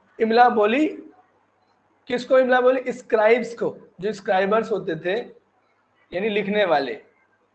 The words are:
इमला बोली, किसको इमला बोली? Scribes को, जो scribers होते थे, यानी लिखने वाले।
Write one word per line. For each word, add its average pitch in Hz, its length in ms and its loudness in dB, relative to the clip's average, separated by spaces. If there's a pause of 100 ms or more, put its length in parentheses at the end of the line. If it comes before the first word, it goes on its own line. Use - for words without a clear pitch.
(200)
इमला 233 280 4
बोली, 226 400 2 (1200)
किसको 247 300 0
इमला 254 220 4
बोली? 254 320 0
Scribes 226 640 0
को, - 240 -6 (220)
जो 208 120 -6
scribers 202 580 -2
होते 190 260 -6
थे, 180 320 -6 (840)
यानी 190 160 -4
लिखने 202 360 -2
वाले। 139 400 -2 (500)